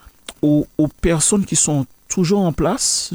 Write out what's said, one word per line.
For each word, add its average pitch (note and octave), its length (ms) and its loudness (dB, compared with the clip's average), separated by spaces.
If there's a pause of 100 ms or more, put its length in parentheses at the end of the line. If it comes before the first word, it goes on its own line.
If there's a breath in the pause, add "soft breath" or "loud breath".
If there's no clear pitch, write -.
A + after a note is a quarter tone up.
(420 soft breath)
aux, D4 260 2 (100)
aux D3 120 0
personnes F3+ 560 0
qui - 100 -4
sont D3 300 0 (240)
toujours G3 320 2
en F3 100 2
place. - 640 -2